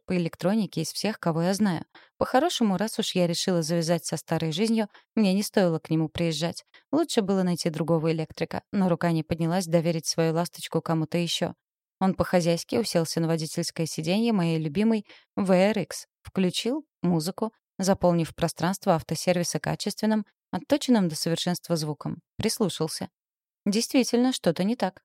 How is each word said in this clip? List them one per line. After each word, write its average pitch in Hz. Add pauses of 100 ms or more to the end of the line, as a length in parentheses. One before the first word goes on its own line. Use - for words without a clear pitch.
по 185
электронике 175
из -
всех, -
кого 165
я 185
знаю. 185 (320)
По-хорошему, 247
раз 208
уж -
я 180
решила 170
завязать 165
со -
старой 160
жизнью, 220 (260)
мне 202
не 202
стоило 175
к -
нему 160
приезжать. 165 (280)
Лучше 285
было 190
найти 175
другого 160
электрика, -
но 190
рука 170
не 160
поднялась 170
доверить 165
свою 165
ласточку 165
кому-то 160
ещё. 175 (440)
Он 190
по-хозяйски 170
уселся 170
на 165
водительское 160
сиденье 196
моей 165
любимой 202 (280)
В 190
Р 196
Х, - (160)
включил 226 (180)
музыку, 175 (260)
заполнив 180
пространство 170
автосервиса 170
качественным, 214 (240)
отточенным 214
до 156
совершенства 170
звуком. 151 (160)
Прислушался. - (560)
«Действительно, 240
что-то 180
не 214
так», -